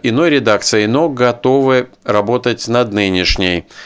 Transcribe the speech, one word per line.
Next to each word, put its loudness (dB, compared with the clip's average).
иной 0
редакции, 0
но 0
готовы 0
работать -2
над 0
нынешней. 0